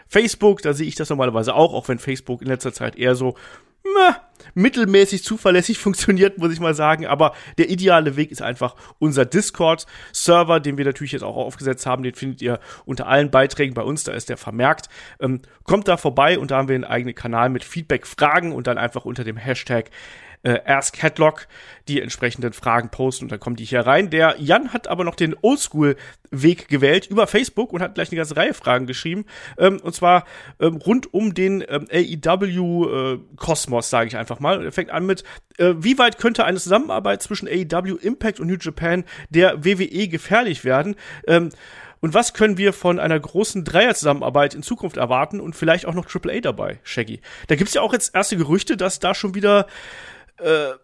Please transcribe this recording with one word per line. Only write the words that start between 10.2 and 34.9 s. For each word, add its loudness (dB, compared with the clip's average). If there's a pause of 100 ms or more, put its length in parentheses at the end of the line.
den -4
wir -2
natürlich -2
jetzt -8
auch -8
aufgesetzt -6
haben. -2
Den -6
findet -8
ihr -2 (260)
unter -8
allen 4
Beiträgen 2
bei -4
uns, -4
da -8
ist -8
der -8
vermerkt. -2 (320)
Ähm, -2 (220)
kommt 0
da 2
vorbei 2
und -6
da 0
haben 0
wir 0
einen -2
eigenen -6
Kanal -2
mit -4
Feedback, -6
Fragen 0
und -8
dann -2
einfach -4
unter -10
dem -8
Hashtag, -4 (520)
äh, 0
Ask 0
Headlock 0 (400)
die -2
entsprechenden -6
Fragen 0
posten -4
und -10
dann -10
kommen -8
die -12
hier 0
rein. 2
Der 2
Jan 2
hat -8
aber -4
noch -4
den 0
Oldschool-Weg 0
gewählt 2
über 2
Facebook -2
und -6
hat -6
gleich -6
eine -4
ganze -6
Reihe 0
Fragen -2
geschrieben. -8 (340)
Ähm, 4
und -8
zwar, 4 (360)
ähm, 2
rund 0
um 0
den, 0
ähm, -6
A -2
E 0
W, -2
äh, -10 (160)
Kosmos, -4
sage 0
ich -10
einfach -8
mal. -2
Er -8
fängt -6